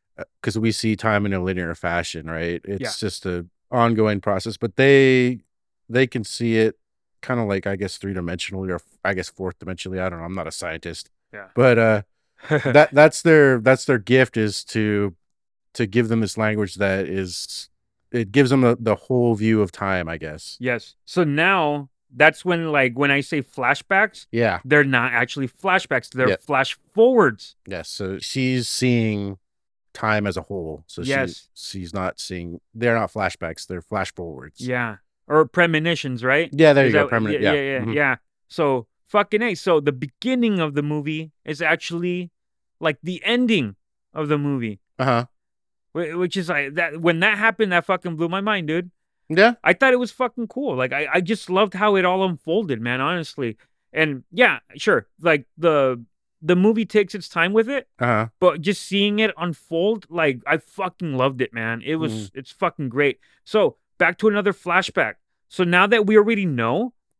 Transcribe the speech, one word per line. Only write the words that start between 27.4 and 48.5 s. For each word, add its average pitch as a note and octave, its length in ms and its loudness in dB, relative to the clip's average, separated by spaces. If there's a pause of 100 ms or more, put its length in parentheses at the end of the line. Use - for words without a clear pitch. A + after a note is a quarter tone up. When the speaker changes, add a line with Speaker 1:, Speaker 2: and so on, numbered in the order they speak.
Speaker 1:
Yes. F2 220 -10
So G2 300 -8
she's B2+ 500 -4
seeing A2 720 -2 (540)
time G#2+ 340 -2
as F#2+ 100 -4
a F#2 60 -8
whole. D#2+ 440 -10
So - 160 -14
she, B2 80 -4
Speaker 2:
Yes. C3 440 -4
Speaker 1:
she's F2+ 380 -14
not F#2 280 -6
seeing, F2 400 -10 (140)
they're A#2 240 0
not G2+ 140 -4
flashbacks. F2+ 540 -6
They're F2+ 160 -10
flash F#2+ 320 -6
forwards. D2+ 460 -14
Speaker 2:
Yeah. B2 360 -6 (300)
Or D#3 200 2
premonitions, D#3 760 -2
right? C#3 300 0
Speaker 1:
Yeah, D3+ 220 6
there C#3 120 4
Speaker 2:
Is A#2+ 60 2
Speaker 1:
you G2+ 80 4
go. - 80 0
Speaker 2:
that, - 60 -2
Speaker 1:
Premoni-, A2 180 0
Speaker 2:
yeah, - 80 -2
Speaker 1:
yeah. G2+ 120 2
Speaker 2:
yeah, C#3+ 80 0 (120)
yeah, C3 80 -2
Speaker 1:
Mm-hmm. A2+ 140 -4
Speaker 2:
yeah. C#3 220 0 (320)
So C3+ 380 -2 (220)
fucking G#3 340 0
A. A#3 140 -2
So D#3+ 240 2
the C#3+ 120 -2
beginning G#3 680 -2
of D3+ 140 -4
the D3 80 -2
movie D3+ 500 -6 (120)
is D3 160 -8
actually, E3+ 720 -4 (480)
like, D#3 240 -2
the F3 220 -8
ending G#3+ 500 0 (400)
of D3+ 140 -6
the D3+ 100 0
movie. B2+ 400 -4 (200)
Speaker 1:
Uh-huh. B2 280 0 (680)
Speaker 2:
Wh-, E3 240 -6
which F3+ 180 -2
is, F3 120 -6
like, C#3+ 260 -2
that, E3 260 -4
when E3 200 2
that G3+ 180 2
happened, A3 340 0
that F3 140 2
fucking F3+ 300 -2
blew E3 120 -2
my F#3 120 -4
mind, G3 280 -2